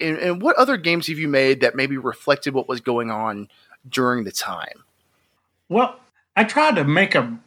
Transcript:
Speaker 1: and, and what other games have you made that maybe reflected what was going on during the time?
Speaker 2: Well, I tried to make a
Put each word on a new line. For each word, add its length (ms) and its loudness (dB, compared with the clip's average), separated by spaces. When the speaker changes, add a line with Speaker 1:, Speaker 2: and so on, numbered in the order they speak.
Speaker 1:
and, 160 -2
and 240 -2
what 160 2
other 180 4
games 320 -2
have 100 -8
you 120 -4
made 320 4
that 140 2
maybe 220 -2
reflected 560 -2
what 140 -2
was 140 -6
going 280 -2
on 380 -6
during 380 -2
the 60 -8
time? 520 -10
Speaker 2:
Well, 280 0
I 80 4
tried 320 2
to 80 2
make 320 2
a 320 0